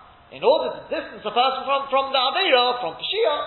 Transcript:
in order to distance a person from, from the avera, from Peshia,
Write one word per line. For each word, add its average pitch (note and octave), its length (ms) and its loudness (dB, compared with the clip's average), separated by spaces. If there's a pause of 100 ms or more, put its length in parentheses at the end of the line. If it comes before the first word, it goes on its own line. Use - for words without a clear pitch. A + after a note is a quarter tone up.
(340)
in C#3 80 -12
order C#4 320 2
to - 60 -14 (100)
distance A#3 320 -8
a G#3+ 80 -4
person B3+ 320 0
from, C4+ 240 -2
from C4+ 240 0
the C4+ 80 2
avera, B3+ 640 2
from D#3+ 160 -6
Peshia, G3 360 0 (120)